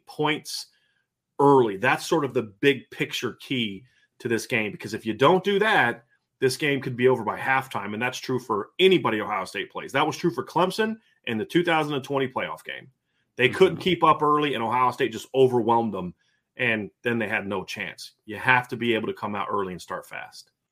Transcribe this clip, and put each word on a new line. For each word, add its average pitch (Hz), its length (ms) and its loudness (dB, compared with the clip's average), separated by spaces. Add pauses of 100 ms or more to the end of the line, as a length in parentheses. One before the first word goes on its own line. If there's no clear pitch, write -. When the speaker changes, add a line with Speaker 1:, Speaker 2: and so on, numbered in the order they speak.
Speaker 1:
points - 600 -4 (760)
early. 127 360 6
That's 131 280 0
sort 160 200 0
of 123 80 -6
the 123 100 0
big 120 460 0
picture - 500 -6
key 110 460 -6 (340)
to - 80 -8
this 113 180 0
game, 107 280 -2
because 107 200 -10
if 107 120 -10
you 110 80 -2
don't 156 280 4
do 196 180 0
that, 170 440 2 (380)
this 131 160 0
game 143 240 -2
could 123 160 -8
be 123 100 4
over 117 160 4
by 98 160 -4
halftime, 123 540 -4
and 110 80 -6
that's 123 180 -4
true 127 200 -4
for 104 380 -4
anybody 135 440 4
Ohio 98 240 -4
State 92 260 -8
plays. 92 220 -12
That 147 120 2
was 151 120 -4
true 175 140 0
for - 140 -6
Clemson 220 520 -2 (300)
in 117 100 -2
the 101 80 -2
two 170 180 -4
thousand 160 300 0
and 131 100 -4
twenty 139 240 -2
playoff - 380 -8
game. - 240 -14 (480)
They 127 100 4
Speaker 2:
Mm-hmm. - 100 0
Speaker 1:
couldn't 180 200 6
keep 170 260 0
up 156 180 6
early, 147 320 2
and 117 80 -2
Ohio 123 300 2
State 117 220 -2
just - 200 -10
overwhelmed 117 600 4
them, 90 200 -6 (440)
and 110 340 -2 (120)
then 117 160 0
they 104 100 -4
had 101 180 -4
no 98 160 -4
chance. - 480 -12 (140)
You 107 100 -10
have 123 320 2
to 127 80 -6
be 117 180 0
able 107 140 0
to 98 60 -4
come 104 200 -6
out 98 160 -4
early 98 220 -2
and 87 100 -12
start - 240 -10
fast. - 460 -16 (200)